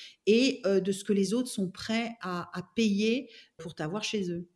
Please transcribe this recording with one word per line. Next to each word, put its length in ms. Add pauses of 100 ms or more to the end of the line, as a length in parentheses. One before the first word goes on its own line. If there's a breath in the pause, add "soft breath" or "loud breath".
(260 loud breath)
et, 400
heu, 140
de 100
ce 140
que 80
les 220
autres 160
sont 200
prêts 500
à, 380
à 60 (100)
payer 560 (280 loud breath)
pour 180
t'avoir 260
chez 300
eux. 240